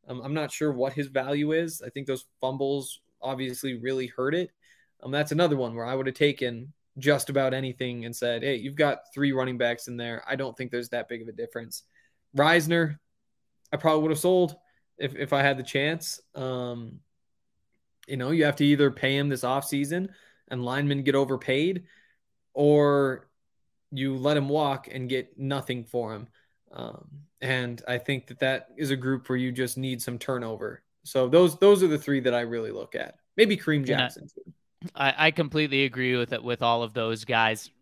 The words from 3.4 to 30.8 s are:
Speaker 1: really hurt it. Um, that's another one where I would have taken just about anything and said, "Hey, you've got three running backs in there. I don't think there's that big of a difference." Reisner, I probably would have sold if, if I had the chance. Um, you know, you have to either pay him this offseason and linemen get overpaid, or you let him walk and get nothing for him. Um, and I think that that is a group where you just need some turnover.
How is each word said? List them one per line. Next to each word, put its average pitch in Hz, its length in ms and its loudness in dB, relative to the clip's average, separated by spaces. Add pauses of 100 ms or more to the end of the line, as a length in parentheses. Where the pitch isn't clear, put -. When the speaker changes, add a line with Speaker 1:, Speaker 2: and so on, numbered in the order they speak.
Speaker 1:
really 127 340 -4
hurt 131 260 -2
it. 180 160 -4 (520)
Um, 131 100 -8
that's 147 180 0
another 151 260 2
one 117 200 -4
where 117 80 -6
I 123 100 -4
would 135 120 -2
have 131 100 -4
taken 131 560 0 (260)
just 139 320 2
about 135 240 2
anything 127 520 -6
and 117 80 -10
said, 120 280 -2
"Hey, 135 140 0
you've 135 180 -8
got - 400 0
three 139 160 2
running 127 260 0
backs 120 300 -2
in 123 100 -10
there. 117 300 -8
I 135 80 -2
don't 131 220 -6
think 123 160 -8
there's 120 160 -4
that 120 200 -6
big 117 140 -8
of 117 60 -12
a 110 40 -14
difference." 117 520 -10 (520)
Reisner, 160 600 4 (760)
I 147 40 -2
probably 156 260 2
would 160 80 2
have 156 80 0
sold 180 380 4 (420)
if, 135 160 -6
if - 180 -4
I 139 100 4
had 139 160 2
the 127 40 -8
chance. 151 580 -2 (140)
Um, 123 640 -8 (1120)
you 135 80 -6
know, 127 160 -2
you 160 140 4
have 143 100 2
to 147 80 2
either 143 260 6
pay 135 260 -2
him 143 120 0
this 131 140 -2
offseason 143 680 -2 (400)
and 123 160 -6
linemen 139 400 0
get 135 100 4
overpaid, 139 680 0 (680)
or 143 760 4 (680)
you 135 220 -4
let 143 220 2
him 139 100 0
walk 143 420 -2
and 127 180 -8
get 127 300 -6
nothing 135 460 -4
for 113 300 -4
him. 110 120 -12 (460)
Um, - 360 -14 (340)
and 123 440 -4
I 123 120 -2
think 135 300 -4
that 127 100 -18
that 131 300 0 (100)
is 143 120 -2
a 139 60 2
group 127 320 -2
where 127 80 0
you 127 160 -2
just 123 240 -4
need 131 240 -4
some 120 180 -6
turnover. 113 640 -6 (220)